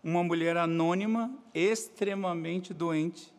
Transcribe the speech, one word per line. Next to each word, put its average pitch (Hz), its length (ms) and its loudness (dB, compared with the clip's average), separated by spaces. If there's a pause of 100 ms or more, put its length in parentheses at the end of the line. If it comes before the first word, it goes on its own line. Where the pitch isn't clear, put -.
Uma 170 180 2
mulher 170 360 2
anônima, 185 760 2 (200)
extremamente 185 1200 -2
doente 165 640 -2